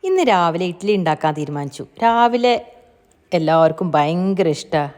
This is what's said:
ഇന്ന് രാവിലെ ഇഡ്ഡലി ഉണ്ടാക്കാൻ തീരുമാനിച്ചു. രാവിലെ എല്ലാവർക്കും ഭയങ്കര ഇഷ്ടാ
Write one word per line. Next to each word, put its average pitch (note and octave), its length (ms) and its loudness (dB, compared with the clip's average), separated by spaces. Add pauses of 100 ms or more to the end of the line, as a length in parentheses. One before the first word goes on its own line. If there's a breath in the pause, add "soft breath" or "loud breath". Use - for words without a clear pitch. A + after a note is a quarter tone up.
ഇന്ന് F#4 220 2
രാവിലെ F3 420 2
ഇഡ്ഡലി G3 280 -4
ഉണ്ടാക്കാൻ D#3 380 0
തീരുമാനിച്ചു. D3 460 -8 (200)
രാവിലെ A#3 500 2 (800)
എല്ലാവർക്കും D#3+ 640 2
ഭയങ്കര F3 600 0
ഇഷ്ടാ - 260 -4 (160)